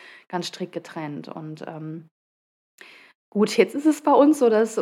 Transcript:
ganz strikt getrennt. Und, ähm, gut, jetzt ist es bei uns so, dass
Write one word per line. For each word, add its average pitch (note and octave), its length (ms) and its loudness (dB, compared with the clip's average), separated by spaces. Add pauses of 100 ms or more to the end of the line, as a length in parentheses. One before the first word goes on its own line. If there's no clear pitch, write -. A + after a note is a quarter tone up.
(280)
ganz F3 200 -6
strikt F3+ 240 -10
getrennt. D#3 560 -10
Und, D#3 380 -14
ähm, D#3+ 420 -12 (1200)
gut, G#3 260 0
jetzt G3+ 180 2
ist C#4+ 120 -2
es D4+ 160 2
bei D4 100 2
uns D4 260 6
so, A#3+ 100 4
dass A3 340 2